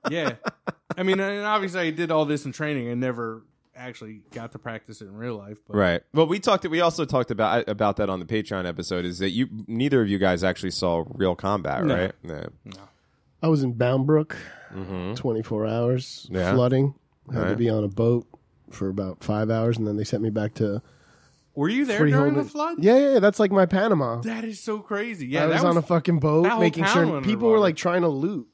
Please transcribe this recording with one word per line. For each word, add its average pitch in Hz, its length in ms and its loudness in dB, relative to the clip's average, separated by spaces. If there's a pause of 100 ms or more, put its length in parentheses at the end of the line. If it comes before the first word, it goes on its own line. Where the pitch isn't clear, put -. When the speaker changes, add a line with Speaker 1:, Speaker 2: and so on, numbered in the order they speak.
Speaker 1:
Yeah, 147 260 -2 (600)
I 185 60 -4
mean, 190 160 2
and 202 260 -4
obviously 196 360 -2
I 165 80 0
did 160 220 -4
all 156 120 4
this 147 220 -2
in 131 80 -8
training 147 360 -4
and 120 120 -4
never 117 420 -6 (320)
actually 113 460 -16 (100)
got 117 220 -12
to - 60 -16
practice 113 420 -14
it 107 60 -18
in 98 100 -18
real 117 180 -8
life. 104 220 -14 (100)
But - 80 -6
Speaker 2:
Right. 90 260 4 (120)
Well, 160 140 4
we 185 120 -2
talked. 190 280 2
We 160 120 0
also 170 240 2
talked 135 260 0
about, 110 380 0
about 104 300 0
that 104 120 0
on 92 100 -2
the 87 60 -10
Patreon 104 400 -4
episode. 87 380 -4
Is 87 160 -6
that 95 120 0
you? 117 180 -2 (180)
Neither 127 340 2
of 107 60 2
you 98 100 0
guys 92 280 2
actually 92 260 -2
saw 85 380 -2
real 92 260 0
combat, 87 480 -2
Speaker 1:
No. 80 120 0
Speaker 2:
right? 92 160 -2 (120)
No. 82 240 -10 (160)
Speaker 1:
No. - 180 -18 (640)
Speaker 3:
I 160 60 0
was 147 140 4
in 123 100 0
Bound 123 340 2
Brook, 156 300 2 (360)
Speaker 2:
Mm-hmm. 95 420 -6
Speaker 3:
twenty-four 113 520 -4
hours, 120 600 -2
Speaker 2:
Yeah. 92 240 0
Speaker 3:
flooding. 131 400 4 (400)
Had - 80 -2
to 82 60 0
Speaker 2:
Right. 101 100 0
Speaker 3:
be 117 120 2
on 110 140 0
a 101 60 -2
boat 117 360 2 (440)
for - 180 -6
about 95 380 -6
five 107 240 0
hours, 113 280 0
and 110 80 -4
then 104 120 -2
they 107 80 -2
sent 107 180 -4
me 113 60 0
back 107 260 -4
to 107 260 -2 (720)
Speaker 1:
Were 143 160 -2
you 254 160 0
there 214 140 -2
Speaker 3:
Freehold 143 220 6
Speaker 1:
during 143 140 4
the 143 60 2
Speaker 3:
and - 100 -6
Speaker 1:
flood? 311 320 -4
Speaker 3:
Yeah, 226 140 8
yeah, 277 160 6
yeah, 247 60 6
that's, 202 200 4
like, 208 120 4
my 196 140 6
Panama. 165 560 2
Speaker 1:
That 226 240 -6
is 220 160 -10
so 214 180 -6
crazy. 202 480 -6
Yeah, 143 160 0
Speaker 3:
I 156 40 2
Speaker 1:
that 165 80 2
Speaker 3:
was - 80 2
on 175 120 4
Speaker 1:
was, 165 80 2
Speaker 3:
a - 40 -10
fucking 170 320 2
boat 156 240 4
Speaker 1:
that 196 80 4
whole 226 100 0
Speaker 3:
making 165 240 2
Speaker 1:
town 202 80 2
Speaker 3:
sure 240 140 4
Speaker 1:
went 139 180 -2
Speaker 3:
people 214 220 0
were, 220 80 6
Speaker 1:
underwater. 214 40 6 (100)
Speaker 3:
like, 160 80 -4
trying 180 260 0
to 170 60 2
loot 147 440 -4